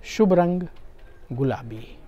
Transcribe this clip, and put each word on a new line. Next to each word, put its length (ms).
शुभ 300
रंग 300
गुलाबी। 640